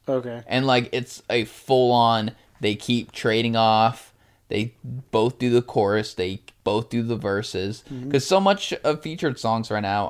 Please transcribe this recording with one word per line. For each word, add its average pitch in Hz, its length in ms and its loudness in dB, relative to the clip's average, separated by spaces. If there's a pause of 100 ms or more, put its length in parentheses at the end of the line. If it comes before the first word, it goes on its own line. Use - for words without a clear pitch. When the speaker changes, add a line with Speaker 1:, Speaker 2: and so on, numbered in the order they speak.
Speaker 1:
Okay. 123 380 -4
Speaker 2:
And, 131 200 0
like, 123 260 2
it's - 380 -6
a 113 160 0
full-on, 117 880 2 (280)
they 104 160 0
keep 120 340 -2
trading 113 460 0
off. 113 560 2 (360)
They 110 260 -4 (100)
both 123 540 -2
do 123 120 0
the 120 120 6
chorus. 107 520 0
They 92 280 -4 (200)
both 110 280 0
do 120 120 0
the 113 140 -2
verses. 101 680 -4 (100)
Speaker 1:
Mm-hmm. 131 200 -8
Speaker 2:
'Cause 139 140 2
so 190 120 4
much 196 340 0 (120)
of 151 180 0
featured 156 380 -4
songs 113 300 -2
right 107 100 -2
now 101 300 -2